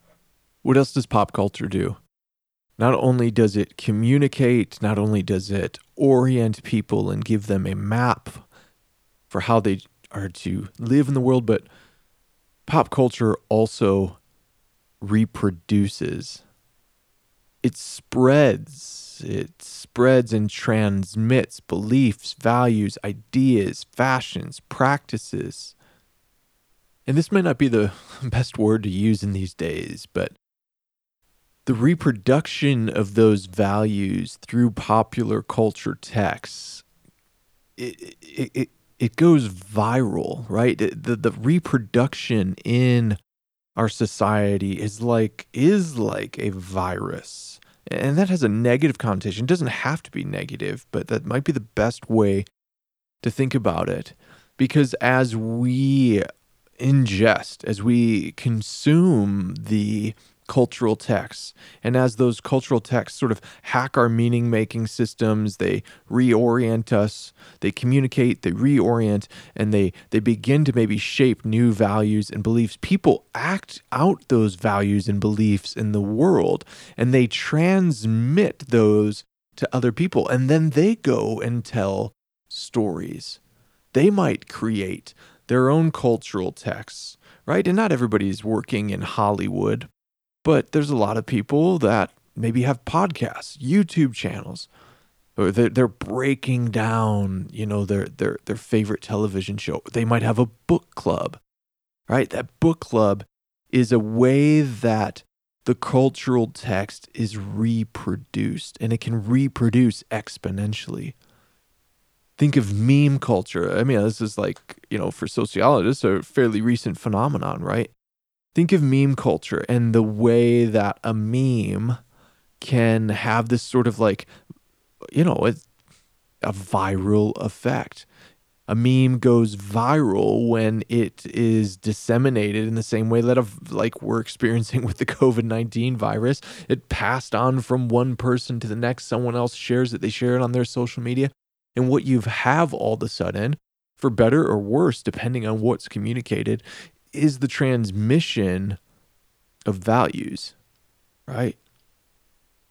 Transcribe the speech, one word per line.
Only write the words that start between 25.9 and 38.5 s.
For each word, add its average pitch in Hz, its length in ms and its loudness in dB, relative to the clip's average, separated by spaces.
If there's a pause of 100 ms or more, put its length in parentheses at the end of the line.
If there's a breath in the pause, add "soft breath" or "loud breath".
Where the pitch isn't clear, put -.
And 135 100 2
this 165 160 0
might 190 120 2
not 151 120 0
be 139 120 2
the 104 240 2 (180 loud breath)
<laughs> - 120 -16
best 123 360 -2
word 110 240 2
to 101 80 -4
use 101 320 2
in 101 100 -2
these 95 220 -6
days, - 580 -8
but 50 200 -4 (1300)
the 131 100 0
reproduction 131 1120 0
of 101 260 -2
those 107 320 4
values 98 920 -2
through 120 300 0
popular 110 720 0
culture - 580 -2
texts, - 840 -6 (920)
it, 98 460 -14
it, 120 320 -8